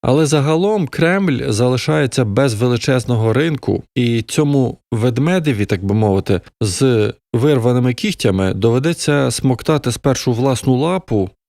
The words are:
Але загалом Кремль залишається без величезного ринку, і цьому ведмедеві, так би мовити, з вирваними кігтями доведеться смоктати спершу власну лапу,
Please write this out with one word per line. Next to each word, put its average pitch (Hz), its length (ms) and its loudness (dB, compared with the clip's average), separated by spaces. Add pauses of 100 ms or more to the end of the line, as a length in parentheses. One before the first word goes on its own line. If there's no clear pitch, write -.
Але 147 240 2
загалом 160 600 0
Кремль 160 600 0
залишається 127 720 0
без 110 300 0
величезного 120 800 0
ринку, 135 500 -2 (120)
і 117 280 0
цьому 143 560 0 (140)
ведмедеві, 123 760 0
так 95 180 -4
би 101 100 0
мовити, 98 460 2 (200)
з 110 520 0 (200)
вирваними 123 640 2
кігтями 95 600 -2
доведеться 135 760 0
смоктати 131 640 -2
спершу 131 400 -2
власну 127 440 0
лапу, 131 540 -2 (180)